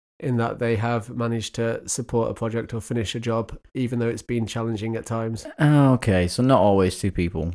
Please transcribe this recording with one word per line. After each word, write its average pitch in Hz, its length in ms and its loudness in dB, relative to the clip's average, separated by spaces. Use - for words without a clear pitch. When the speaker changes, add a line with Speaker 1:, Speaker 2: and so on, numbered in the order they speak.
Speaker 1:
in 127 180 0
that 113 220 -2
they 117 180 0
have 117 320 -2
managed 117 460 -4
to 113 320 -2
support 117 420 -2
a 107 40 -4
project 113 400 -4
or 117 60 -4
finish 117 360 -4
a 120 40 -6
job, 113 380 -4
even 123 260 -2
though 117 80 0
it's 117 140 -4
been 117 240 -2
challenging 113 500 -4
at 110 100 -6
times. 113 400 -4
Speaker 2:
Oh, 147 340 6
okay, 92 340 4
so 123 160 -2
not 127 180 6
always 98 380 4
two 98 120 -2
people. 85 440 -2